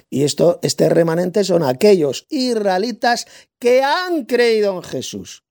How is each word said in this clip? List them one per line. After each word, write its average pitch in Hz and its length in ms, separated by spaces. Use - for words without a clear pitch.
y 135 140
esto, 156 400
este 160 260
remanente 170 540
son 170 220
aquellos 143 680
israelitas 233 960
que 247 240
han 320 440
creído 220 500
en 160 80
Jesús - 680